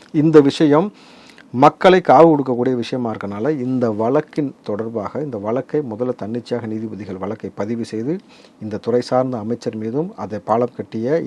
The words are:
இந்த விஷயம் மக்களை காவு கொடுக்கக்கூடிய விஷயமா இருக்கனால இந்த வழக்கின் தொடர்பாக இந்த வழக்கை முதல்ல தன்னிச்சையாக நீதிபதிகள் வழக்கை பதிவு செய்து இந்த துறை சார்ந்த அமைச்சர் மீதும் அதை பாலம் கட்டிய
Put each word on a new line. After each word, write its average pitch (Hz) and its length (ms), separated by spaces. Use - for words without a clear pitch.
இந்த 156 160
விஷயம் 160 380
மக்களை 180 360
காவு 151 220
கொடுக்கக்கூடிய 127 500
விஷயமா 117 320
இருக்கனால 104 380
இந்த 127 180
வழக்கின் 139 500
தொடர்பாக 110 600
இந்த 120 180
வழக்கை 131 340
முதல்ல 123 320
தன்னிச்சையாக 113 500
நீதிபதிகள் 104 500
வழக்கை 101 280
பதிவு 113 320
செய்து 117 220
இந்த 104 220
துறை 120 220
சார்ந்த 127 360
அமைச்சர் 113 380
மீதும் 139 280
அதை 101 240
பாலம் 117 280
கட்டிய 117 400